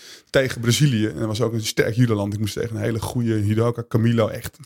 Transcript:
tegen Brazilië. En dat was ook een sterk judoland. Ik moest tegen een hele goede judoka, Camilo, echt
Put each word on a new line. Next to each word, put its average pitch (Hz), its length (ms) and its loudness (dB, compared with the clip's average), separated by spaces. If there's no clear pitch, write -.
tegen 123 200 -2
Brazilië. 117 460 4
En 92 100 -4
dat 113 100 -2
was 110 140 -2
ook 113 120 0
een 113 120 -4
sterk - 300 0
judoland. 104 380 2
Ik 104 60 -6
moest 107 140 -4
tegen 110 220 -6
een 104 60 -6
hele 113 180 -2
goede 110 460 -2
judoka, 117 420 0
Camilo, 117 400 2
echt - 380 -10